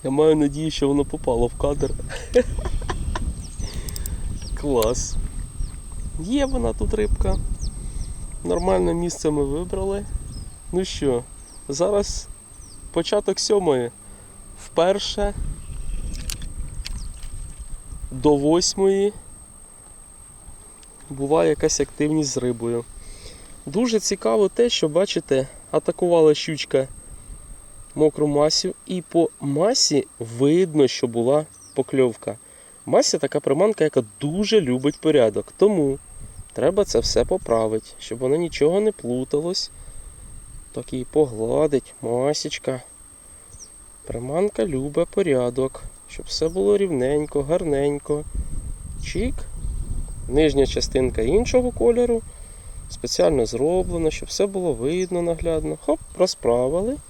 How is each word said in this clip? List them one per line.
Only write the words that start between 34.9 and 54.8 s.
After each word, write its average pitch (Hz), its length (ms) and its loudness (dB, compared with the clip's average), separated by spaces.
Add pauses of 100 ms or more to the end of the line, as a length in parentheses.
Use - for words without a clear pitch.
порядок, 117 560 4
тому 160 420 4 (540)
треба 190 320 2
це - 140 2
все 117 260 2
поправити, 113 760 0
щоб 117 200 -10
воно 131 180 2
нічого 170 440 2
не 214 120 2
плуталось. 147 800 -2 (1000)
Так 127 200 -8
її 127 200 -4
погладить, 135 880 2
масічка. 131 800 -2 (1200)
Приманка 156 600 -2
любить 147 420 -2
порядок, 131 720 0 (260)
щоб - 180 -12
все - 220 -2
було 196 300 4
рівненько, 147 640 0
гарненько. 147 840 0 (800)
Чик. 226 300 -2 (920)
Нижня 139 380 4
частинка 127 560 0
іншого 240 480 2
кольору. 233 520 2 (680)
Спеціально 139 560 2
зроблено, 160 640 0
щоб - 180 -6
все - 180 0
було 185 260 -2
видно 175 500 0